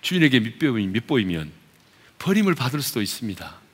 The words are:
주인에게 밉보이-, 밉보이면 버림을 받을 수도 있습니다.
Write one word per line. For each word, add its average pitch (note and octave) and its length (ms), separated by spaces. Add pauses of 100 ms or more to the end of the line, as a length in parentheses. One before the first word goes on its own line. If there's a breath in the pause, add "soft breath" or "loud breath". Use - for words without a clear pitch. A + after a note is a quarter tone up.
주인에게 D3+ 380
밉보이-, A2+ 480
밉보이면 F#2 640 (680 soft breath)
버림을 G3 360
받을 C3+ 280
수도 B2 180
있습니다. G#2 540 (200)